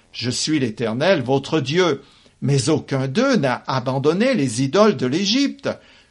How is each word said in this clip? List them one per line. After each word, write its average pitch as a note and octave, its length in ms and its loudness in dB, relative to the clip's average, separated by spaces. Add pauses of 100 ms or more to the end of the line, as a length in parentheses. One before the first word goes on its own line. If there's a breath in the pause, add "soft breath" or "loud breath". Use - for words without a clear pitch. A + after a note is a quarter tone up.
(120 soft breath)
Je A#2 180 -4
suis D3+ 280 -2
l'Éternel, B2+ 640 0
votre C#3 380 0
Dieu. D#3 420 0 (380 loud breath)
Mais C3+ 300 0
aucun C#3 380 -2
d'eux A#3+ 280 2
n'a C3+ 300 0
abandonné C#3 680 0
les C3+ 300 -2
idoles F3 340 4
de B2+ 100 -2
l'Égypte. G3 640 -2 (420 soft breath)